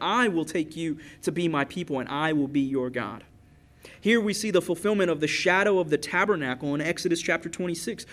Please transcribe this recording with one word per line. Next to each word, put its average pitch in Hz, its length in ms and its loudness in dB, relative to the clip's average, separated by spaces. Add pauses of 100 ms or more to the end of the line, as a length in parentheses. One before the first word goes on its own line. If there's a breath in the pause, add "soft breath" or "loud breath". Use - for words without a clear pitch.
"I 220 280 2
will 165 160 0
take 160 320 -4
you 160 220 -4 (240 loud breath)
to - 80 2
be 170 180 0
my 143 160 2
people, 151 360 -4
and 120 80 -8
I 156 240 0
will 143 160 2
be 143 120 0
your 131 300 0
God." 110 340 -6 (760 loud breath)
Here 226 200 4
we 208 120 0
see 214 180 -2
the 175 120 6
fulfillment 185 480 0
of 151 100 0
the 151 80 0
shadow 190 500 4
of 165 120 0
the 147 80 2
tabernacle 147 760 0
in 147 60 -2
Exodus 170 420 0
chapter 170 260 -2
twenty-six, 175 640 -6